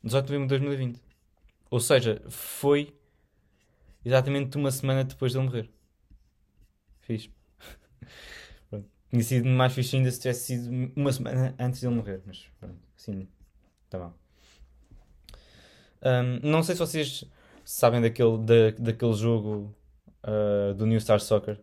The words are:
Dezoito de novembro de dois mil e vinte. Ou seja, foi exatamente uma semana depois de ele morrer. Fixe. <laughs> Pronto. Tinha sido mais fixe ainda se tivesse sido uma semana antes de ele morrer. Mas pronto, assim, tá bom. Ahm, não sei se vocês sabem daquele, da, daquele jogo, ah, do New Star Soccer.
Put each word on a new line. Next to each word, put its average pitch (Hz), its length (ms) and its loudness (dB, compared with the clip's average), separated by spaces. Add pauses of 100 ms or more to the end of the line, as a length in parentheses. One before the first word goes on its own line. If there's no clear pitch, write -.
Dezoito 131 240 0
de 143 60 -6
novembro 143 140 -2
de 135 120 2
dois - 20 0
mil 143 120 -2
e 139 40 -2
vinte. 123 260 -6 (680)
Ou 123 120 0
seja, 117 480 2
foi - 680 0 (1080)
exatamente 131 520 0
uma 139 140 0
semana 135 340 0
depois 131 280 -2
de 131 60 -2
ele 131 80 0
morrer. 120 240 -6 (1300)
Fixe. 113 300 -8 (280)
<laughs> - 1120 -20
Pronto. 104 180 -12 (220)
Tinha 120 120 2
sido 123 260 2
mais 127 240 4
fixe 131 240 -2
ainda 131 140 4
se 123 100 -6
tivesse 120 260 -4
sido 127 500 -6
uma 143 160 0
semana 131 460 -2
antes 123 220 -4
de 123 60 -4
ele 120 80 0
morrer. 104 320 -6
Mas - 220 -20 (100)
pronto, 90 200 -16 (180)
assim, 95 320 -10 (600)
tá - 100 -10
bom. 87 140 -12 (1900)
Ahm, 123 400 0
não 156 200 2
sei 175 120 -2
se 175 60 -4
vocês 160 440 -4 (400)
sabem 120 360 2
daquele, 117 380 2
da, 113 400 6
daquele 117 360 0
jogo, 107 600 -2 (480)
ah, 104 520 0
do 104 120 -2
New 113 140 4
Star 107 200 4
Soccer. 104 420 -2